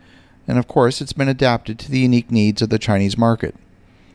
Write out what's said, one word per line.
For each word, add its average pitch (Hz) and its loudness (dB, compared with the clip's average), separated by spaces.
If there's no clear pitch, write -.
And 123 -2
of 123 -2
course, 131 0
it's 143 -10
been 139 -2
adapted 123 0
to - -16
the 131 0
unique 123 2
needs 107 2
of 117 0
the 113 0
Chinese 98 -2
market. 117 0